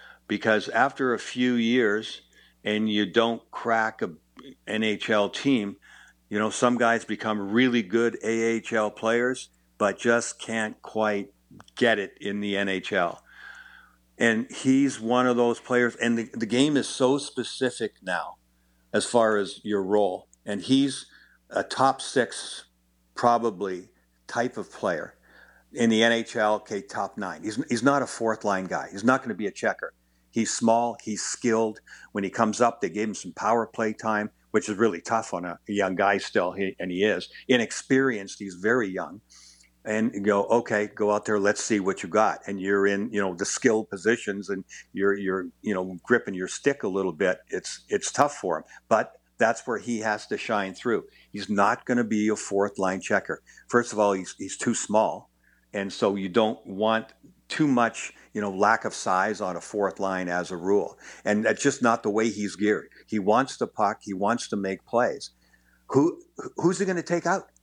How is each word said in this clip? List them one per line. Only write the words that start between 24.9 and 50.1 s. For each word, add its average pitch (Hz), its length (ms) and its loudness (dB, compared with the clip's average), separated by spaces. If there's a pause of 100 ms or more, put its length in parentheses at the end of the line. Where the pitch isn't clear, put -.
In 117 160 2
the 110 140 6
N 117 80 6
H 113 240 0
L, 107 220 2
okay, 101 240 -6
top 98 360 -6
nine. 90 280 -8
He's, 107 240 -4
he's 117 160 0
not 139 180 4
a 117 40 -4
fourth 110 380 -2
line 95 200 0
guy. 82 260 -6
He's 98 140 -6
not 131 180 4
gonna 110 120 -6
be 101 120 -4
a 92 60 -4
checker. - 400 -4 (400)
He's 113 200 0
small, 117 480 2
he's 104 220 -8
skilled. 113 580 0 (300)
When 101 140 -2
he 92 60 -2
comes 110 300 0
up, 117 200 2
they - 100 -2
gave 104 180 -2
him 101 60 -8
some 92 200 -14
power 110 340 0
play 110 240 -4
time, 107 380 -4 (200)
which 107 180 0
is 104 80 -4
really 98 240 2
tough - 320 -4
on 90 120 -4
a, 87 240 -8
a 104 40 -4
young 95 220 0
guy 98 240 2
still, 90 320 0
he, 95 300 -4
and 92 100 -6
he 92 140 0
is. 95 240 0 (180)
Inexperienced, 123 960 0
he's 95 140 -10
very 104 340 2
young. 92 320 -8 (640)
And 110 280 0
you 101 100 -6
go, 101 240 2
"Okay, 107 460 2
go 104 200 2
out 104 120 0
there, 107 140 0
let's 101 240 2
see 110 160 2
what 95 240 -2
you 95 60 -8
got." 104 400 2
And 98 120 -6
you're 98 240 2
in, 101 280 0
you 101 80 -2
know, 95 140 -2
the 87 100 -6
skill 110 400 2
positions, 101 640 -2
and 98 140 -6 (280)
you're, 98 220 2
you're, 95 320 -2 (160)
you 107 100 -2
know, 92 300 -4
gripping 120 320 2
your 92 140 -4
stick - 340 -2
a 107 60 -2
little 95 240 0
bit. 90 260 0 (100)
It's, - 400 -8
it's - 220 -2
tough 143 240 2
for 85 240 -2
him, 80 60 -14 (240)
but 113 240 2 (260)
that's 113 300 2
where 113 100 -2
he 107 220 -6
has 107 280 -2